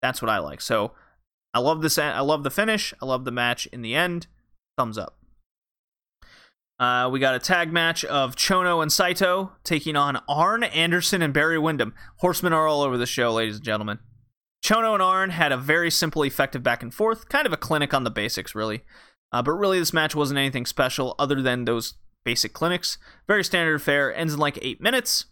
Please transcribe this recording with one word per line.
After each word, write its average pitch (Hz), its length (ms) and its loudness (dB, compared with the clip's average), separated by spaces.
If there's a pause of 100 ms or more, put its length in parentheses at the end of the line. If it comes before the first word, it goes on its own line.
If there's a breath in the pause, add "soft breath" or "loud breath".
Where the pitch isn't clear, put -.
That's 127 200 -2
what 117 80 -2
I 107 100 2
like. 73 220 -8
So, 110 320 -2 (600 soft breath)
I 120 60 2
love 156 220 2
this, 156 160 2
I 147 220 0
love 143 240 2
the 143 60 0
finish. 214 520 -2
I 127 40 -8
love 131 200 -2
the 131 60 -6
match 120 360 -2
in - 140 -14
the 117 140 -4
end. 170 320 -2 (500)
Thumbs 110 200 -2
up. 95 200 -10 (1600 soft breath)
Uh, 123 320 2
we 135 80 -2
got 131 160 2
a 123 40 -2
tag 170 320 0
match 165 320 0
of 135 320 -2
Chono 180 460 2
and 156 100 0
Saito 185 600 2 (100)
taking 160 320 -2
on 143 220 2 (100)
Arn 185 360 2
Anderson 170 580 2
and 147 120 0
Barry 156 260 2
Windham. 147 340 0 (240 loud breath)
Horsemen 180 360 2
are 156 140 4
all 147 140 2
over 135 160 2
the 120 80 0
show, 120 260 0
ladies 113 260 0
and 104 60 -14
gentlemen. 107 360 -4 (680)
Chono 226 280 4
and 196 100 2
Arn 190 260 2
had 160 220 2
a 131 60 0
very 156 340 0
simple, 156 320 0
effective 135 400 -2
back 120 200 0
and 120 100 -12
forth, 220 360 -2
kind 285 160 2
of - 80 0
a - 40 -4
clinic 147 360 -2
on 135 100 2
the 117 80 -2
basics, 107 440 -4
really. 110 280 -6 (480 loud breath)
Uh, 120 100 0
but 127 100 0
really, 190 280 2
this 165 140 -2
match 156 220 0
wasn't 143 240 0
anything 139 260 -2
special 131 540 -2
other 139 220 0
than 123 240 0
those 117 280 -2 (320)
basic 117 280 -2
clinics. - 440 -2 (300 loud breath)
Very 202 160 2
standard 160 380 0
fare, 143 320 2
ends 160 200 -2
in, 147 60 -6
like, 151 220 0
eight - 200 -8
minutes. 240 500 0